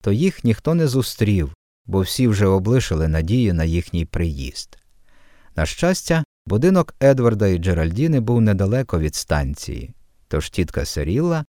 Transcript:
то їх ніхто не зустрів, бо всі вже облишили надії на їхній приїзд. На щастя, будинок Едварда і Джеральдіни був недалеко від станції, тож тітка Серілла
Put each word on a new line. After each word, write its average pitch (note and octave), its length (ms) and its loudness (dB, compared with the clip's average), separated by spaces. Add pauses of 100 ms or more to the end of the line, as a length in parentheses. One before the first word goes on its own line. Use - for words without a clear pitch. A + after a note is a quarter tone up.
то G2+ 100 0
їх E3+ 320 0
ніхто A#2+ 300 0
не E3 140 2
зустрів, G#2 640 0 (320)
бо F#2+ 140 0
всі A#2+ 280 0
вже G2+ 180 2
облишили F#2+ 640 2
надії F2+ 440 0
на D#2+ 120 0
їхній E2+ 400 -2
приїзд. D2 720 -8 (800)
На D#3+ 100 0
щастя, E3+ 580 0 (220)
будинок D#3+ 540 2
Едварда A#2+ 480 4
і F2+ 100 2
Джеральдіни F#2 600 0
був A#2 200 0
недалеко G#2 580 2
від D#2 160 -2
станції, C#2+ 800 -6 (340)
тож - 220 -4
тітка - 340 -4
Серілла D3 680 -2